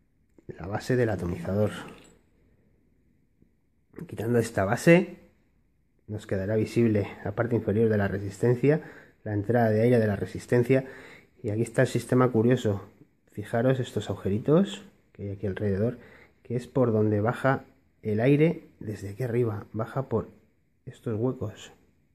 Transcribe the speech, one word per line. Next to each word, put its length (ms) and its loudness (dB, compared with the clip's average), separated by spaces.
la 220 -14
base 280 -4
del 140 2
atomizador. 600 -2
Quitando 320 -2
esta 280 0
base, 520 4
nos 220 -10
quedará 300 -2
visible 500 2
la 60 -4
parte 240 -2
inferior 340 2
de 80 2
la 100 2
resistencia, 760 0
la 100 -4
entrada 380 2
de 100 2
aire 160 6
de 80 4
la 100 0
resistencia. 680 0
Y 80 -6
aquí 140 0
está 180 -2
el 60 4
sistema 440 2
curioso. 520 2
Fijaros 480 0
estos 320 -6
agujeritos 720 0
que 100 -14
hay 80 -6
aquí 160 -8
alrededor, 500 -2
que 120 -8
es 120 -6
por 240 2
donde 300 2
baja 420 0
el 160 -2
aire 500 2
desde 300 -10
aquí 140 -8
arriba. 500 -2
Baja 340 -6
por 220 -4
estos 340 -8
huecos, 540 -6